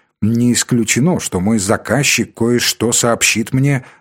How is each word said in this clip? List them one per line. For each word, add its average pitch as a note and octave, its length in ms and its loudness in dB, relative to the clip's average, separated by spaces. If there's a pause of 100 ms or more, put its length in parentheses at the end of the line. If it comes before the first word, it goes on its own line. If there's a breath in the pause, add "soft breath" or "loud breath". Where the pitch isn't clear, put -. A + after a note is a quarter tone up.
(200 soft breath)
не A#2 320 2
исключено, A#2+ 680 0
что - 220 -4
мой G#2+ 180 0
заказчик G#2+ 760 0
кое-что A#2 580 -2
сообщит - 600 0
мне C3+ 320 0 (160 loud breath)